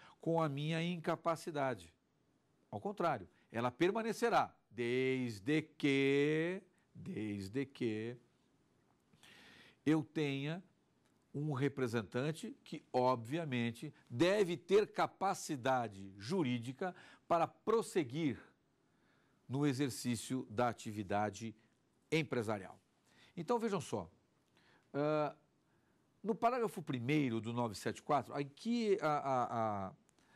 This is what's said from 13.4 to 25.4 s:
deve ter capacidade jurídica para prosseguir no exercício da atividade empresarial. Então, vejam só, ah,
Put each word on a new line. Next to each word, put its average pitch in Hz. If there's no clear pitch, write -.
deve 175
ter 196
capacidade 127
jurídica 127
para 233
prosseguir 160
no 139
exercício 127
da 120
atividade 104
empresarial. 110
Então, 170
vejam 202
só, 98
ah, 151